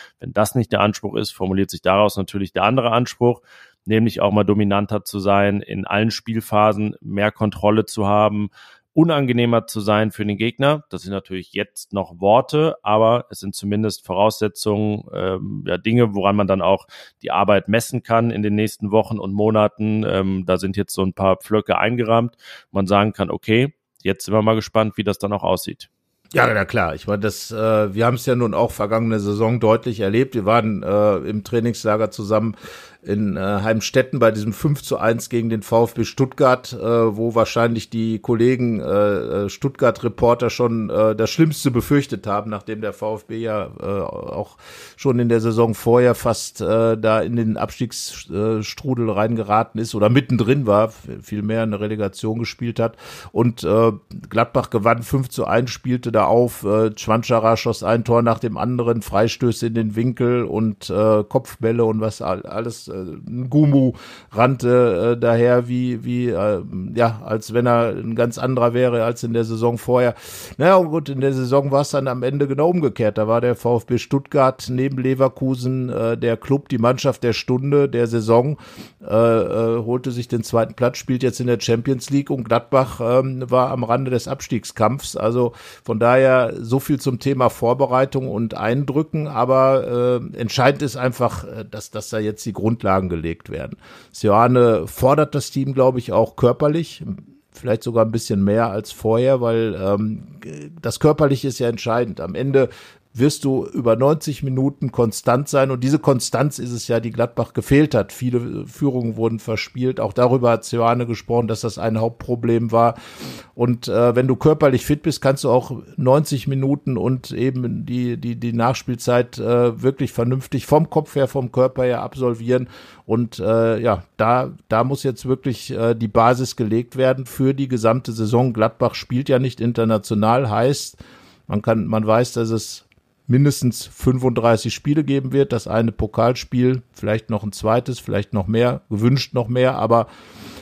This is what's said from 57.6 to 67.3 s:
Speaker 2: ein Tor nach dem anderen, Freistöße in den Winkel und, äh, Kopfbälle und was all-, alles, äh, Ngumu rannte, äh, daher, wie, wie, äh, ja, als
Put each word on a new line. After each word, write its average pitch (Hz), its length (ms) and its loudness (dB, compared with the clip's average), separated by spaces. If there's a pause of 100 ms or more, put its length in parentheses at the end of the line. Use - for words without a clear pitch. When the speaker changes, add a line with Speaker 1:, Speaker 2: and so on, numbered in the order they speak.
Speaker 2:
ein 117 200 2
Tor 120 180 2
nach 113 180 2
dem 113 180 -4
anderen, 117 440 -2
Freistöße 117 640 0
in 113 80 -4
den 110 200 -2
Winkel 120 480 0
und, 110 460 -4
äh, 107 340 4
Kopfbälle 117 640 -2
und 110 160 0
was 110 200 -4
all-, 92 200 -4
alles, - 480 -10
äh, 95 80 -12
Ngumu 127 960 0 (380)
rannte, 120 840 2
äh, 120 60 -6
daher, 120 480 4
wie, 123 360 -4
wie, 123 260 -2
äh, 98 340 -2 (320)
ja, 113 280 0
als 110 300 -6